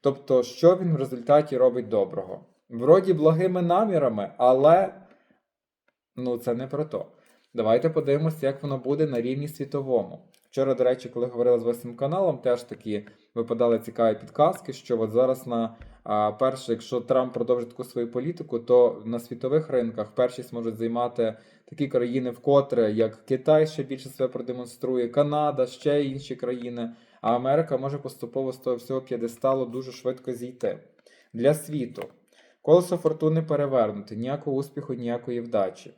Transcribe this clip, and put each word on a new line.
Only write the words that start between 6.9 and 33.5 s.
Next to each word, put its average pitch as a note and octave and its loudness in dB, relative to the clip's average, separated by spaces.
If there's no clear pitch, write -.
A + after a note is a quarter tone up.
Давайте A#2 2
подивимося, D3+ 0
як C#3 -4
воно C#3 -4
буде D3 0
на B2+ -2
рівні C3 -4
світовому. C3+ -2
Вчора, C3+ 0
до B2 0
речі, B2+ 0
коли A#2+ -4
говорили B2 2
з - -8
Восьмим A#2 -4
каналом, D#3 0
теж B2 0
такі G#2 -8
випадали A#2 0
цікаві A2+ 0
підказки: - 0
що A#2 -4
от G#2+ -2
зараз B2+ 2
на, A#2 -4
а, G#2+ 0
перше, C3 -2
якщо A#2 -4
Трамп B2+ 0
продовжить A#2+ -2
таку - -12
свою A#2+ -6
політику, C3 -6
то A#2 4
на A#2 -6
світових C3 -2
ринках A2+ -2
першість B2 -2
можуть A2+ -6
займати A2+ -2
такі D3 -6
країни B2 0
вкотре, B2 2
як A2 -2
Китай D3+ 2
ще D3+ -8
більше C3 -10
себе C3 -4
продемонструє, B2 -4
Канада, D3 0
ще D3 0
інші C3+ -8
країни. A#2+ -8
А A2+ 2
Америка C#3 0
може C#3 -4
поступово C3 -6
з C3 -10
того B2+ -4
всього C3 -6
п'єдесталу B2+ -2
дуже B2+ -10
швидко B2+ -6
зійти. A#2+ -8
Для B2+ 2
світу. D3+ -8
Колесо F3+ 4
фортуни D#3 0
перевернуте, B2 0